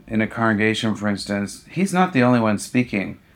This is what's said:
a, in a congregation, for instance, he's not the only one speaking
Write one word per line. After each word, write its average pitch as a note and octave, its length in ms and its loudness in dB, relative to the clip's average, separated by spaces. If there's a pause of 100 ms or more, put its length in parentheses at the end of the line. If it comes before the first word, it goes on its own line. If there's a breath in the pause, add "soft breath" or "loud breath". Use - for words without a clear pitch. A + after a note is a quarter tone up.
a, A2 60 -8
in G#2+ 80 2
a G#2+ 60 0
congregation, A2 680 0
for G2+ 120 -4
instance, G2+ 600 -4
he's F#3+ 240 -2
not F3+ 200 2
the B2 100 4
only B2 160 4
one G#2+ 180 2
speaking G2+ 600 -4 (160 soft breath)